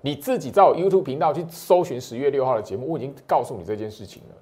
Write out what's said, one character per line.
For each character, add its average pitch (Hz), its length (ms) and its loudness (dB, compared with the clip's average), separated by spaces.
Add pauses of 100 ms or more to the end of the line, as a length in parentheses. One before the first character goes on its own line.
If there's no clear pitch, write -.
你 143 140 -4
自 254 240 -2
己 147 100 -8
在 196 140 6
我 139 120 8
YouTube 185 280 2
频 135 160 -6
道 156 120 2
去 160 180 -4
搜 180 340 2
寻 127 180 -6
十 120 160 -12
月 139 120 2
六 135 160 0
号 127 100 0
的 110 60 -2
节 98 140 -10
目， 123 140 -8
我 165 80 -4
已 117 40 -8
经 139 120 -10 (140)
告 143 160 2
诉 120 120 -10
你 92 80 -12
这 98 120 -4
件 107 160 -10
事 98 140 -16
情 - 240 -20
了。 - 120 -20